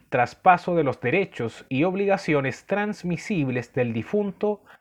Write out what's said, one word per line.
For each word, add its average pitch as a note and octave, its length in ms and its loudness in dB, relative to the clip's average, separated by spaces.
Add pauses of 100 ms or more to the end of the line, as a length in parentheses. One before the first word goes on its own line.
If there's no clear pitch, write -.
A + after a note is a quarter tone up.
traspaso F3 640 2
de E3 120 2
los - 160 -2
derechos E3 640 -4
y C3+ 160 0
obligaciones F#3 800 0
transmisibles F3 1080 -2
del B2 180 0
difunto G3+ 720 -2 (180)